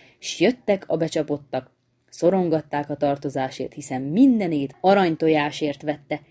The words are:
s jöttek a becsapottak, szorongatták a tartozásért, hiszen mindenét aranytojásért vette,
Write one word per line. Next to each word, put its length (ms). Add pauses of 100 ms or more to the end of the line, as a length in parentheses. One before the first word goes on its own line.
(180)
s 220
jöttek 480
a 80
becsapottak, 760 (380)
szorongatták 840
a 60
tartozásért, 760
hiszen 300
mindenét 760
aranytojásért 1040
vette, 380 (100)